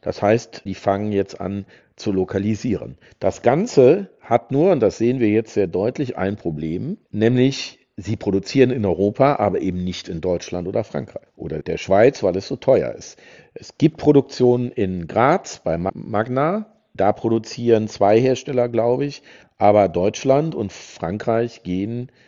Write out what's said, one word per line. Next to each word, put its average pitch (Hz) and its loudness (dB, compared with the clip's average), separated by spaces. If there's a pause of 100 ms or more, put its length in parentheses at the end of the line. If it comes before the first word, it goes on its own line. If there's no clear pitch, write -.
Das - -8
heißt, 110 0
die 95 -8
fangen 104 -2
jetzt 98 -2
an 98 -8 (300)
zu - -6
lokalisieren. 98 -2 (240)
Das - -2
Ganze 160 4 (120)
hat - -2
nur, 156 2
und 143 0
das 101 0
sehen 123 0
wir 110 2
jetzt 107 0
sehr 98 0
deutlich, 113 -4
ein 98 -2
Problem, 85 -6 (140)
nämlich 123 2 (180)
sie 104 -6
produzieren 120 2
in 107 -4
Europa, 101 2
aber 95 0
eben 90 -4
nicht 90 -8
in 85 -8
Deutschland 90 -4
oder 107 -2
Frankreich - -10 (140)
oder 73 -8
der 82 -6
Schweiz, 107 2
weil 90 2
es 98 -6
so - -6
teuer 90 2
ist. - -16 (360)
Es - -20
gibt - 0
Produktionen 123 2
in 92 -4
Graz 131 0
bei 82 -2
Ma-, 90 -4
Magna, 131 -4 (280)
da 98 0
produzieren 113 0
zwei 104 4
Hersteller, 127 0
glaube 120 0
ich, 143 -10 (340)
aber 104 6
Deutschland 131 0
und 101 -6
Frankreich 113 -6
gehen 107 -6 (180)